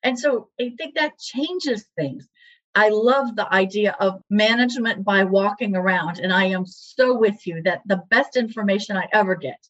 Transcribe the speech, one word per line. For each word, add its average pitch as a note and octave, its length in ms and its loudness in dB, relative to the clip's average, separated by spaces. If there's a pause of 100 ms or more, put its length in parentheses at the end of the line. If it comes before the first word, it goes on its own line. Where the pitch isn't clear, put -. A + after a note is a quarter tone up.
And B3 140 -2
so B3+ 300 -2 (100)
I B3 180 -4
think D#4+ 180 -10
that D4+ 220 -2
changes D4+ 680 -6 (120)
things. C#3+ 300 -6 (480)
I G#3+ 140 6
love A#3 460 2
the G#3 180 -4
idea F#3+ 460 2
of F#3+ 300 0
management A3+ 760 0
by G3 180 4
walking G3 520 0
around. F3+ 440 -2
And F#3 140 -2
I F#3 120 2
am F#3 200 -2
so - 400 -2 (180)
with G#3 240 0
you E3 160 -8
that F3+ 220 0
the F#3 240 -2
best C4 260 2
information G#3 600 -2
I F3+ 160 -4
ever G3 220 2
get D3 340 -10